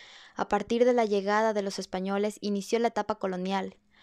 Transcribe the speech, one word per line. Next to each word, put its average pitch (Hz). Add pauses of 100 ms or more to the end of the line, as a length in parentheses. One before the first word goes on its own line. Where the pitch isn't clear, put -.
(340)
A -
partir 233
de 247
la 240
llegada 208
de 208
los 196
españoles 196
inició 202
la 233
etapa 208
colonial, 190 (260)